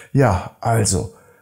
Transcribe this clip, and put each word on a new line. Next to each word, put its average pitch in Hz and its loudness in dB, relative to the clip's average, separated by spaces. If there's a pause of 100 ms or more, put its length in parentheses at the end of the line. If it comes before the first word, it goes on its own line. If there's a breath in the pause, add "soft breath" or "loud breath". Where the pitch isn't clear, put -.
(120)
Ja, 110 2
also, 110 -2 (280 soft breath)